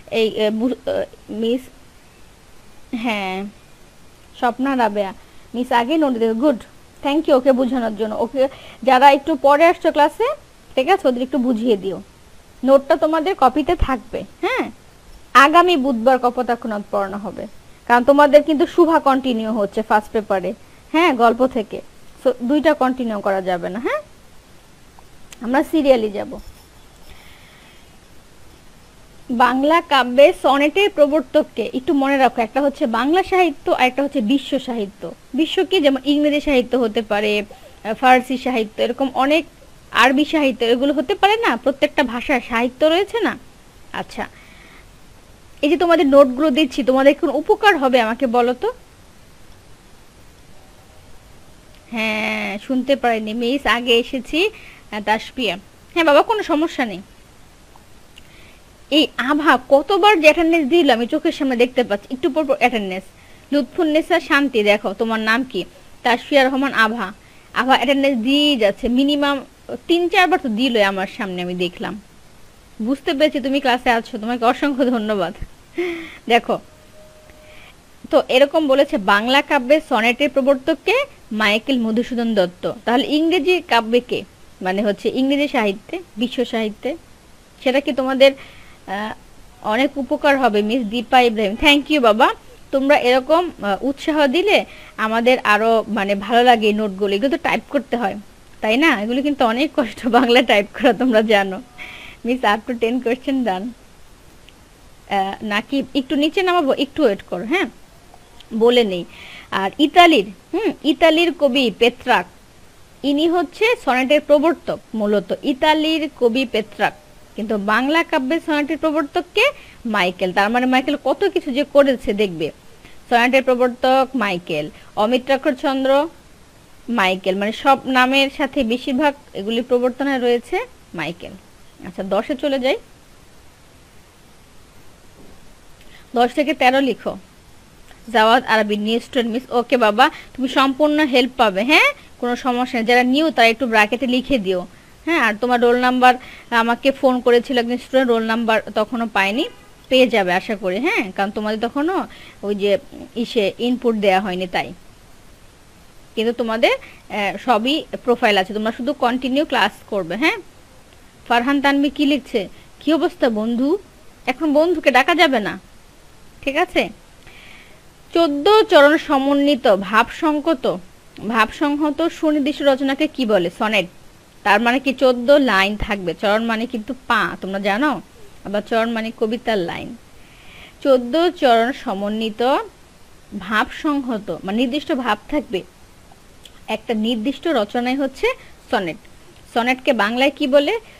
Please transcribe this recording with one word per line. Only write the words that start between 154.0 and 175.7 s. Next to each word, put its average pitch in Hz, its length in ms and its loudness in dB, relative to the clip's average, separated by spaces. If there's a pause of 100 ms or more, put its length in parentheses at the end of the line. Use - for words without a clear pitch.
হয়নি, 185 260 -6
তাই। 175 260 -6 (1400)
কিন্তু 226 160 -2
তোমাদের, 233 400 0
আহ, 202 640 -6
সবই 247 480 0 (200)
profile 233 340 2
আছে, 190 160 -2
তোমরা 214 220 -4
শুধু 262 160 -4
continue 262 520 -2
class 226 280 0 (140)
করবে, 180 300 -6
হ্যাঁ? 330 200 -2 (920)
ফারহান 247 320 0
তানভীর 277 340 0
কি 294 120 0
লিখছে? 254 420 -2 (320)
"কি 302 140 0
অবস্থা 302 360 0
বন্ধু?" 233 480 -2 (480)
এখন 269 280 -2
বন্ধুকে 311 360 2
ডাকা 339 240 4
যাবে 285 260 2
না, 185 180 -8 (840)
ঠিক 269 140 -4
আছে? 311 320 0 (1300)
"চোদ্দ 339 480 4
চরণ 311 360 6
সমন্বিত 277 800 2
ভাবসংগত, 240 1040 -2 (500)
ভাবসংহত 294 800 -2
সুনির্দিষ্ট 302 540 -2
রচনাকে 277 440 0
কি 262 200 -4
বলে?" 185 320 0
সনেট। 214 280 0 (560)
তার 208 180 4
মানে 240 180 0
কি 269 160 -4
চোদ্দ 247 360 2
লাইন 208 460 2